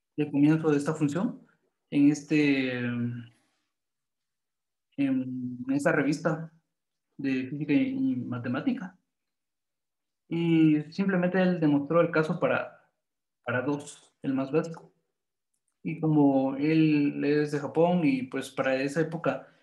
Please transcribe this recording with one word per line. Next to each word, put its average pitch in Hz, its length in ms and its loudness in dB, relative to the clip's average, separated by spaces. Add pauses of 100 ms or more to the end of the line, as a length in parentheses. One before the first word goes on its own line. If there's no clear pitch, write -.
(160)
el 147 140 -2
comienzo 151 400 4
de 143 80 4
esta 151 160 -2
función 156 460 -2 (500)
en 143 200 4
este, 143 680 0
em, 120 540 -6 (1600)
en 254 720 -4
esta 143 220 0
revista 151 600 -2 (640)
de 131 320 -4
física 147 240 -4
y, 131 400 0
y 123 40 -4
matemática. 123 800 -6 (1300)
Y 160 640 4
simplemente 185 500 0
él 180 200 0
demostró 151 400 2
el 156 100 2
caso 160 280 -2
para, 123 400 -2 (640)
para 123 180 -2
dos, - 500 -8 (100)
el 135 120 -4
más 135 180 -4
básico. 165 400 -4 (920)
Y 156 180 -8
como 139 560 2
él 147 680 2
es 147 280 0
de 143 80 -2
Japón 165 440 0
y 131 200 0
pues 131 260 -8
para 131 260 -2
esa 143 240 -2
época, 156 480 -4 (140)